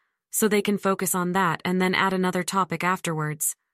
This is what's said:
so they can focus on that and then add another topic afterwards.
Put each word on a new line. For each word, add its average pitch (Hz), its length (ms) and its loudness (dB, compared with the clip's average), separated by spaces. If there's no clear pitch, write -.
so - 160 2
they 202 140 2
can 208 160 0
focus 190 380 0
on 180 160 0
that 180 340 0
and 185 160 2
then 185 140 2
add 190 180 2
another 185 300 0
topic 180 400 -2
afterwards. 156 720 -4